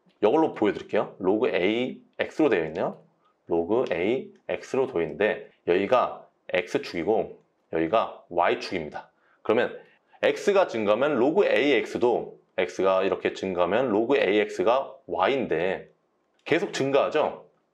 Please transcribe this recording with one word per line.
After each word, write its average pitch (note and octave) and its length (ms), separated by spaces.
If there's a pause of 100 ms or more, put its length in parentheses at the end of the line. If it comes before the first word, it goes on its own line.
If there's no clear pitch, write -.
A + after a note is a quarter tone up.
(220)
이걸로 D3+ 320
보여드릴게요. - 680
로그 A2 300
A G#2 520 (160)
X로 - 320
되어 F2 180
있네요. G#2+ 360 (440)
로그 F#2 440
A G2 420 (140)
X로 B2+ 400
되어 F2+ 160
있는데 E2 480 (160)
여기가 G2 580 (240)
X축이고 F2+ 920 (320)
여기가 E2 560
Y축입니다. E2+ 840 (300)
그러면 A2 360 (460)
X가 F#3+ 440
증가하면 A#2 500
로그 D#3+ 280
에이엑스도, A#2 960 (180)
X가 F#2+ 460
이렇게 F2+ 300
증가하면 F#2+ 560
로그 A#2 280
에이엑스가 A#2 800 (100)
Y인데 F2+ 840 (560)
계속 E3 280
증가하죠? C3+ 720 (280)